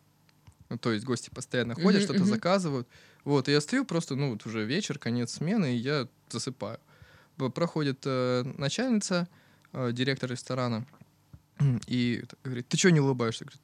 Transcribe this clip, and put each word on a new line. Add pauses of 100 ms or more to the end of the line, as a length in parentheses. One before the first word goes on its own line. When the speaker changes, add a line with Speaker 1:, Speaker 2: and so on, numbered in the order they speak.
(680)
Speaker 1:
ну,
то
есть
гости
постоянно
ходят,
Speaker 2:
Мгм,
Speaker 1:
что-то
Speaker 2:
мгм.
Speaker 1:
заказывают. (380)
Вот,
и
я
стою
просто,
ну,
вот
уже
вечер,
конец
смены,
и
я (240)
засыпаю. (580)
П-,
проходит,
э, (140)
начальница, (460)
э,
директор
ресторана, (760)
<clears throat>
и
так
говорит:
"Ты
чё
не
улыбаешься?"
Говорит: